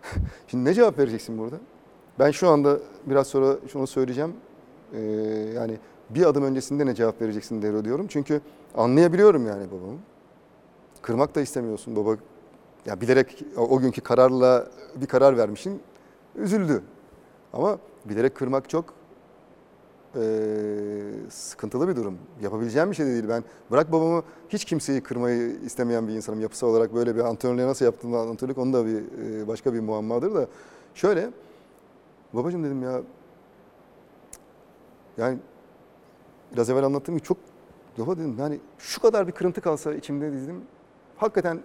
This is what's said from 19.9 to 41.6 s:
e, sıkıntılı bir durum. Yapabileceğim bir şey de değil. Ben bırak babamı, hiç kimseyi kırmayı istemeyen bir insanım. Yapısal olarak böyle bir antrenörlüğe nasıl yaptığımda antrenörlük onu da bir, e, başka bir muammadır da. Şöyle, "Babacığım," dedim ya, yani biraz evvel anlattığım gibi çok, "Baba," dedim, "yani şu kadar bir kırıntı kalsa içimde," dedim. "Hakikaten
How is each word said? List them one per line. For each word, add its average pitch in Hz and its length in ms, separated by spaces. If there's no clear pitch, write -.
e, 127 40
sıkıntılı - 580
bir 180 80
durum. 101 220
Yapabileceğim 113 480
bir 190 60
şey 156 100
de 135 40
değil. 117 180
Ben 117 160
bırak 156 220
babamı, 165 300
hiç 208 160
kimseyi 139 360
kırmayı 120 600
istemeyen 120 480
bir 110 40
insanım. 110 280
Yapısal 110 280
olarak 113 260
böyle 117 220
bir 113 40
antrenörlüğe 123 460
nasıl 135 180
yaptığımda 120 340
antrenörlük 117 400
onu 131 140
da 120 140
bir, 110 160
e, 107 60
başka 113 260
bir 117 60
muammadır 110 540
da. 143 120
Şöyle, 196 360
"Babacığım," 160 320
dedim 139 180
ya, 127 180
yani 123 220
biraz 117 180
evvel 135 140
anlattığım 139 320
gibi 147 100
çok, 185 120
"Baba," 156 200
dedim, 151 200
"yani 143 220
şu - 220
kadar 214 260
bir 175 60
kırıntı 175 280
kalsa 151 340
içimde," 147 380
dedim. 143 300
"Hakikaten 180 480